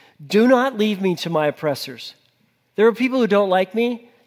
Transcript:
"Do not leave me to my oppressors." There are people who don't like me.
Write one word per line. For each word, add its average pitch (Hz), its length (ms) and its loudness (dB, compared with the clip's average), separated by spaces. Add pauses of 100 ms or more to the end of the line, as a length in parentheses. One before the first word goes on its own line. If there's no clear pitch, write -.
(280)
"Do 214 180 2
not 254 320 2
leave 208 240 -2
me 185 160 0
to - 120 -8
my 156 180 0
oppressors." 139 680 -6 (600)
There 208 100 2
are 226 80 4
people 254 260 -2
who 226 80 2
don't 202 220 2
like 185 240 0
me. 233 360 -4 (180)